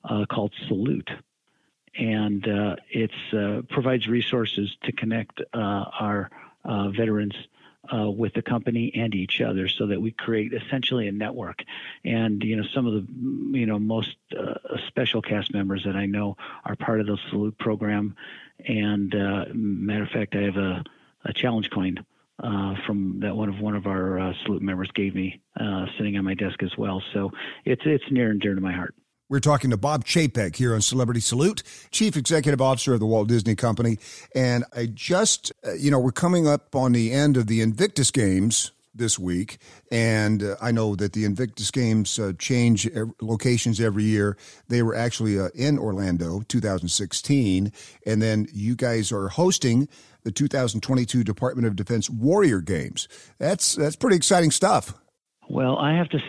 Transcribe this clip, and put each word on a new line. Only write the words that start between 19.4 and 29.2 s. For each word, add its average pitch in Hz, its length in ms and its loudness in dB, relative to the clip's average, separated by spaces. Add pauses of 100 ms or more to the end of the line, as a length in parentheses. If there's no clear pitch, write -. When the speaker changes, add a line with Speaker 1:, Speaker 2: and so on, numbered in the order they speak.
Speaker 1:
matter 104 500 -2
of - 60 -8
fact, 107 260 -2
I 101 60 2
have 101 160 0
a, 92 260 -2 (400)
a - 80 -6
challenge 113 380 -2
coin, 92 340 -2 (360)
uh, 98 340 -2 (120)
from 98 340 -2
that 98 140 -2
one 107 140 -2
of, 98 100 -6
one 104 160 -2
of 98 120 -4
our, 95 340 0
uh, 92 140 -2 (100)
Salute 98 180 -2
members 95 300 -4
gave 98 220 -2
me, 95 260 -4 (180)
uh, 98 280 -2 (100)
sitting 104 220 -2
on 95 60 0
my 95 100 -2
desk 95 280 -4
as 92 140 -4
well. 98 260 -4 (120)
So 98 180 -2 (320)
it's, 127 220 0
it's 147 240 2
near 123 200 2
and 101 100 0
dear 98 140 0
to 95 60 -2
my 95 120 -2
heart. 87 220 -6 (360)